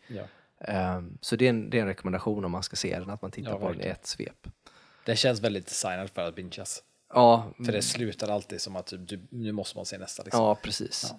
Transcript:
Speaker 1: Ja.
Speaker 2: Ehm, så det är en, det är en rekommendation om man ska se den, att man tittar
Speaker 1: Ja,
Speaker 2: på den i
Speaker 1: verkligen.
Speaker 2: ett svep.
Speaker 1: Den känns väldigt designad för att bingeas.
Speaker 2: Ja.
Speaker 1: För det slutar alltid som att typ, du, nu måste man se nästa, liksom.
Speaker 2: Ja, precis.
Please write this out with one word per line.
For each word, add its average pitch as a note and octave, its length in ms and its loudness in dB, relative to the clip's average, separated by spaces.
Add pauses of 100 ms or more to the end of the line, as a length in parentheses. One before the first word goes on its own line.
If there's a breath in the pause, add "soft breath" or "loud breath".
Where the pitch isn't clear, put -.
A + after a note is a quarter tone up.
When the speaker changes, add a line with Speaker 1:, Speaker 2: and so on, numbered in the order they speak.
Speaker 1:
Ja. G2+ 160 -10 (360 loud breath)
Speaker 2:
Ehm, F#2 600 -2
så - 140 -2
det A#2+ 100 6
är B2+ 40 8
en, A2 200 0
det B2 80 2
är A2+ 40 4
en G2+ 60 0
rekommendation F#2+ 580 -2
om F2 60 -2
man F#2 120 -4
ska - 120 -8
se F2+ 240 -2
den, F#2 100 -10
att G#2 120 -8
man F#2+ 100 -8
tittar - 200 -8
Speaker 1:
Ja, G2 80 -4
Speaker 2:
på F#2+ 60 -4
den F2 80 0
i - 40 -8
Speaker 1:
verkligen. F#2 180 -4
Speaker 2:
ett - 100 -18
svep. - 420 -8 (580 soft breath)
Speaker 1:
Den A2+ 100 2
känns A#2 260 4
väldigt G#2 260 0
designad F#2+ 420 -4
för - 180 -6
att E2+ 80 -8
bingeas. F2+ 480 -10 (320)
Speaker 2:
Ja. A#2 380 10 (120)
Speaker 1:
För A#2 60 0
det G#2 100 2
slutar A2 480 -2
alltid G2+ 320 -4
som F#2+ 140 -6
att F#2 120 -8
typ, F#2 200 -12
du, G2+ 120 -8 (100)
nu A2+ 220 -6
måste G2+ 260 -6
man G2 80 -8
se G2 120 -8
nästa, - 260 -10
liksom. A#2+ 200 2
Speaker 2:
Ja, G#2+ 120 6
precis. - 640 -6